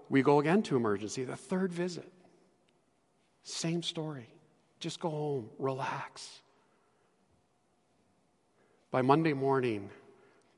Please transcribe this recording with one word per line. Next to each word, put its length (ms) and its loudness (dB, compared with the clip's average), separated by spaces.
we 140 6
go 180 6
again 220 4
to 140 0
emergency, 480 0
the 120 -8
third 340 -2
visit. 400 -6
Same 400 -4
story. 440 -8
Just 200 -8
go 100 -2
home, 480 -4
relax. 840 -6
By 120 2
Monday 320 4
morning, 560 0